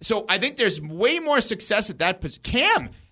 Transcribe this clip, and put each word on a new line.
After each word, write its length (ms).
So 300
I 80
think 180
there's 240
way 380
more 240
success 480
at 80
that 240
position. 200
Cam 480